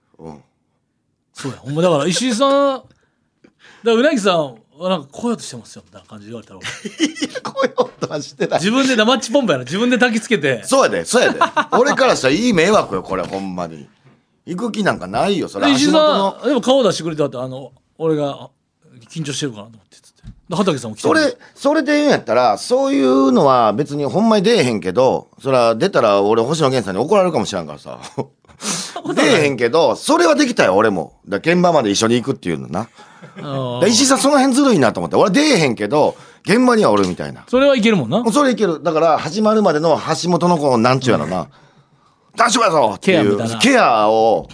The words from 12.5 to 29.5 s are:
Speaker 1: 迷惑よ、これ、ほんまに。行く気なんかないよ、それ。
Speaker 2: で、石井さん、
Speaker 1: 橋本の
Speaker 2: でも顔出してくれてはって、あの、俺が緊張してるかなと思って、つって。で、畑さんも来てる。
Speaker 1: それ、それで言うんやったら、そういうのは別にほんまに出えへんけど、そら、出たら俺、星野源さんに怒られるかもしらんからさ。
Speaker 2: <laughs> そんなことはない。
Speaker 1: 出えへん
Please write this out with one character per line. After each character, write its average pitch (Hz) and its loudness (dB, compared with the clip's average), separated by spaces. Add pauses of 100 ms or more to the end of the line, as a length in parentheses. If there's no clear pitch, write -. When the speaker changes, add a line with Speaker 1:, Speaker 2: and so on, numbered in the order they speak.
Speaker 1:
迷 175 2
惑 170 0
よ、 92 -6
こ 95 -8
れ、 92 -4
ほ 87 -8
ん 95 -8
ま 90 -6
に。 78 -18 (580)
行 175 -10
く 226 -6
気 214 -6
な 160 2
ん 101 -6
か 90 -10
な 120 -2
い 202 -2
よ、 107 -4
そ - -10
れ。 - 0
Speaker 2:
で、 285 2
石 277 2
井 - 2
さ - -
ん、 - 2
Speaker 1:
橋 311 4
本 240 0
の 220 -6
Speaker 2:
で 285 0
も 247 0
顔 262 2
出 190 2
し - -8
て 165 -10
く 165 -8
れ 160 -8
て 147 -4
は 143 0
っ 123 -10
て、 127 -12
あ 127 -8
の、 127 -16 (260)
俺 160 -2
が 135 -6 (600)
緊 160 -10
張 143 -8
し 127 -8
て 156 -4
る 123 -10
か 104 -18
な 101 -16
と 113 -20
思 113 -20
っ - -20
て、 - -20
つ - -20
っ - -20
て。 - -20 (260)
で、 170 -6
畑 185 -2
さ 117 -12
ん 110 -10
も 110 -16
来 - -16
て - 0
る。 311 2
Speaker 1:
そ 311 2
れ、 254 -6 (180)
そ 277 0
れ 311 0
で 294 -2
言 294 2
う - 2
ん - 4
や 165 4
っ - -10
た 113 -2
ら、 127 4
そ 269 0
う - 0
い 277 0
う 269 2
の 214 4
は 120 4
別 143 -4
に 147 -4
ほ 131 -2
ん 226 2
ま 220 4
に 196 0
出 214 2
え 208 4
へ 123 0
ん 104 -4
け 90 -4
ど、 104 0 (120)
そ 131 -4
ら、 117 2
出 120 -2
た 151 0
ら 101 4
俺、 113 2
星 156 -2
野 139 2
源 127 0
さ 101 -6
ん 90 -8
に 98 0
怒 180 0
ら 202 4
れ 185 2
る 170 -2
か 139 -2
も 101 -2
し 101 -6
ら 90 -4
ん 80 -12
か 76 -14
ら 71 -16
さ。 62 -16
Speaker 2:
<laughs> - -20 (460)
そ - -10
ん - -14
な - -6
こ - -6
と 262 0
は 311 4
な 277 4
い。 - 4
Speaker 1:
出 170 2
え 147 2
へ 143 0
ん 135 -4